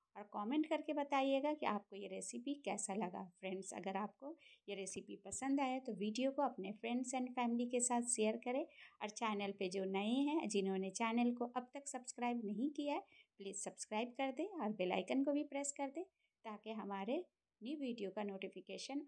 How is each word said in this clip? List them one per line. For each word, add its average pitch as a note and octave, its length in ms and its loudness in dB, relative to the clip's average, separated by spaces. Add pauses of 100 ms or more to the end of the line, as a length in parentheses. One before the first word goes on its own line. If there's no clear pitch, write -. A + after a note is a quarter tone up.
(160)
और G3+ 80 -10
कमेंट A3+ 440 2
करके D4+ 260 0
बताइएगा C#4 600 4
कि D4+ 120 -2
आपको G3+ 300 0
ये G3 120 -8
रेसिपी A#3+ 460 -6 (120)
कैसा G3+ 280 -2
लगा। F3+ 300 -2 (160)
फ्रेंड्स, F#3+ 340 -6
अगर F#3+ 240 -4
आपको C4+ 380 -6 (340)
ये G3+ 60 -4
रेसिपी G3 400 -8
पसंद C4+ 460 0
आए C4 180 0
तो C4 140 -4
वीडियो G#3+ 380 2
को C#4+ 100 0
अपने - 300 0
फ्रेंड्स A#3+ 440 -2
and B3+ 140 0
फैमिली A#3+ 360 2
के A#3+ 140 2
साथ A#3+ 220 4
शेयर A3 360 2
करें B3+ 280 0 (360)
और G#3 80 -2
चैनल G#3 420 2
पे G3 180 0
जो F#3+ 160 0
नए G3 280 2 (100)
हैं, D4 260 4
जिन्होंने F#3+ 400 2
चैनल A#3 440 4
को A#3+ 120 0
अब B3 280 -4
तक C#4+ 140 -10
सब्सक्राइब A#3+ 580 -2
नहीं G#3 240 2
किया C#4+ 240 0
है, F#4+ 100 0 (340)
प्लीज G3 260 -6
सब्सक्राइब A3 540 -2
कर C4+ 140 2
दें D4+ 160 -2
और D4+ 220 -2
बेल F#3 220 2
आइकन F#3+ 320 4
को D4 80 4
भी D4 120 4
प्रेस C#4+ 280 -4
कर C#4 160 -2
दें, D#4+ 160 -6 (420)
ताकि G#3+ 260 -8
हमारे G3+ 540 -2 (360)
न्यू C#4 160 -6
वीडियो A#3 340 -2
का G#3 120 -4
नोटिफिकेशन G3 840 -6